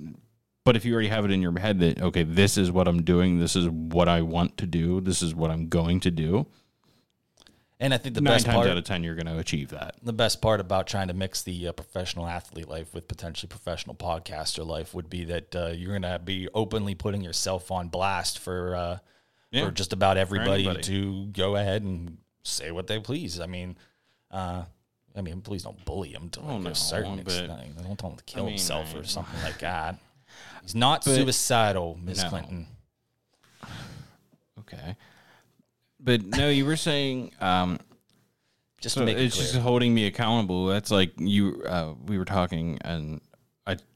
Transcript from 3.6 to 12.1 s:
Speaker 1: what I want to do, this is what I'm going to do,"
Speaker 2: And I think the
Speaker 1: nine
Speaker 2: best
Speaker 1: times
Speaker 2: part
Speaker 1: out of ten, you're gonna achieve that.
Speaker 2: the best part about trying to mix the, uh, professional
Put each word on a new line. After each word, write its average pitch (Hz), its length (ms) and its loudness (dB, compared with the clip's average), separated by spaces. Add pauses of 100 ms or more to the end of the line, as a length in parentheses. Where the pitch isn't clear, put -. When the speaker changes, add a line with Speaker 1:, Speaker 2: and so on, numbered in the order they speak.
Speaker 1:
what 82 400 2
I 85 140 4
want 85 360 0
to - 80 -2
do, 85 340 2
this 92 220 0
is 82 120 -2
what 80 160 0
I'm 82 180 -2
going 87 320 2
to 92 100 2
do," 85 360 2 (1300)
Speaker 2:
And 135 140 2
I - 40 2
think 127 180 -4
the - 40 0
Speaker 1:
nine 143 140 6
Speaker 2:
best 117 120 6
Speaker 1:
times 117 100 6
Speaker 2:
part 98 120 6
Speaker 1:
out 90 80 2
of 87 80 -2
ten, 90 180 -2
you're 82 120 -4
gonna 82 240 -4
achieve 76 320 -2
that. - 320 -10
Speaker 2:
the 117 100 -6
best 110 300 2
part 110 180 4
about 95 280 0
trying 95 200 -2
to 90 60 -4
mix 95 280 -4
the, 87 260 -6
uh, 85 40 -6
professional 90 540 -6